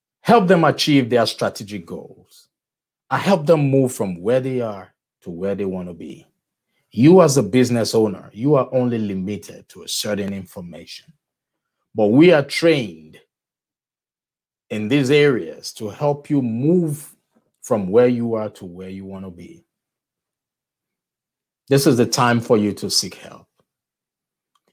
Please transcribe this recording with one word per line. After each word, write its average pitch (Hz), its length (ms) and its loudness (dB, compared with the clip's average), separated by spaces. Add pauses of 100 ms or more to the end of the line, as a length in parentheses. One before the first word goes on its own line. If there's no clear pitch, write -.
(200)
help 220 260 4
them 175 160 4
achieve 139 480 2
their 117 160 2
strategic 101 600 -8
goals. - 580 -20 (680)
I 135 80 -2
help 170 280 0
them 151 240 4
move 131 220 2
from 92 280 -6
where 120 200 0
they 127 200 -6
are 101 320 -10 (300)
to 98 80 -14
where 92 240 -6
they 98 100 -6
want 92 220 -8
to 87 80 -14
be. 80 320 -18 (640)
You 165 320 6
as 143 140 4
a 127 80 2
business 117 500 0
owner, 101 380 0
you 131 220 0
are 127 180 0
only 123 260 -2
limited 98 720 -8
to 90 120 -20
a 82 60 -18
certain 101 440 -6
information. 87 800 -18 (840)
But 104 140 2
we 151 240 6
are 147 100 4
trained 104 760 -4 (1500)
in 107 180 -6
these 135 220 0
areas 127 640 0
to 110 160 -10
help 143 400 -6
you 143 120 0
move 147 720 -2 (480)
from 101 260 -2
where 120 200 4
you 117 260 -2
are 107 160 -6
to - 140 -20
where 92 240 -16
you 95 160 -14
want 95 200 -14
to 95 60 -14
be. 87 340 -20 (2000)
This 139 180 2
is 139 100 4
the 117 100 2
time 120 340 0
for 120 160 2
you 104 180 0
to 95 160 -10
seek - 240 -4
help. - 320 -20 (1300)